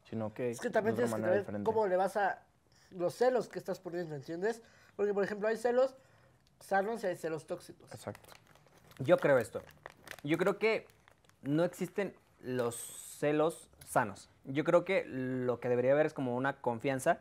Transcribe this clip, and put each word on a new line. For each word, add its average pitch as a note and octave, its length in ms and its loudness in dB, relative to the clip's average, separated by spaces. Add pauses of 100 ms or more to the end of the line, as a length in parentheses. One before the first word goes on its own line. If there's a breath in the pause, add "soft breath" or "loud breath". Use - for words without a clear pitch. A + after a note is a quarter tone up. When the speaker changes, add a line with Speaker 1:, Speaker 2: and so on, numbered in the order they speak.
Speaker 1:
sino A2 220 -6
Speaker 2:
Ok. G#2+ 140 -8
Speaker 3:
Es A#2+ 200 -4
que A#3+ 100 -6
también G#3+ 260 0
Speaker 1:
de A#3+ 80 2
otra - 20 2
Speaker 3:
tienes A3+ 40 -2
que A3 100 -2
Speaker 1:
manera F#3 120 2
Speaker 3:
ver G3+ 100 4
Speaker 1:
diferente. G#3 220 -6
Speaker 3:
cómo A3 220 2
le F3+ 100 2
vas F#3+ 200 0
a, G3+ 240 0 (500 soft breath)
los F3 240 -4
celos A#3+ 340 2
que F#3 100 -10
estás F3+ 220 -6
poniendo, E3 340 -6
¿entiendes? F3 480 -4 (340 soft breath)
Porque, G#3 180 0
por G3 100 2
ejemplo, G#3 240 -2
hay A3 80 0
celos B3 400 2 (640 soft breath)
sanos G#3 440 0
y - 40 0
hay F3 80 -2
celos D#3+ 300 -6
tóxicos. - 460 -12
Speaker 1:
Exacto. - 360 -12 (720)
Speaker 2:
Yo C#3+ 180 6
creo D3 200 6
esto. G#2+ 220 -4 (640)
Yo D#3 160 0
creo F#3+ 200 0
que G#3+ 280 0 (560)
no D3+ 220 2
existen F3+ 500 -4 (260)
los B2 360 -2
celos - 920 -2 (180)
sanos. A2 440 -2 (140)
Yo C#3 200 -2
creo E3 200 6
que F#3+ 220 0
lo B2+ 540 -2
que B2+ 80 -2
debería B2 240 4
haber D3+ 140 4
es D3 80 -6
como B2+ 220 -2
una C3+ 240 -2
confianza. C3 600 0